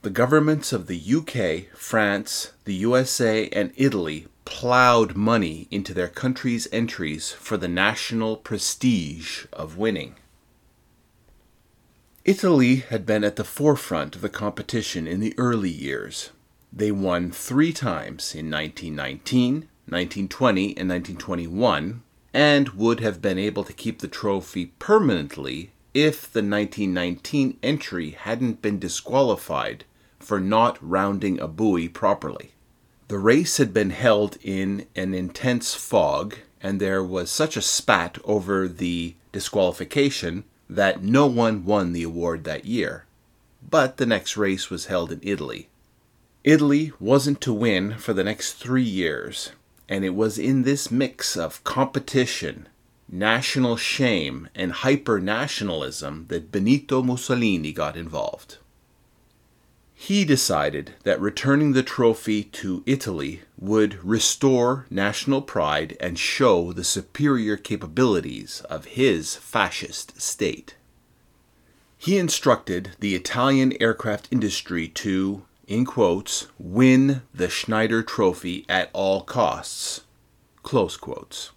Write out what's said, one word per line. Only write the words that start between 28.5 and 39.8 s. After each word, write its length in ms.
been 160
disqualified 1080
for 200
not 420
rounding 580
a 80
buoy 400
properly. 640
The 100
race 400
had 160
been 180
held 520
in 520
an 180
intense 600
fog, 600
and 180
there 240
was 280
such 240
a 60
spat 640
over 420
the 480
disqualification 1120